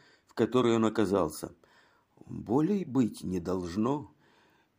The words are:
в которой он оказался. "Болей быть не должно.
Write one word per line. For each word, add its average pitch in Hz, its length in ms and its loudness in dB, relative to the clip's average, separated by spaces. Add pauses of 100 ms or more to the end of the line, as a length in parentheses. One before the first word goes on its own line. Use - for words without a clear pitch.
(280)
в - 60 -20
которой 120 420 2
он 110 100 4
оказался. 98 720 0 (680)
"Болей 151 600 0
быть 123 380 0
не 92 160 -2
должно. 92 760 -4 (640)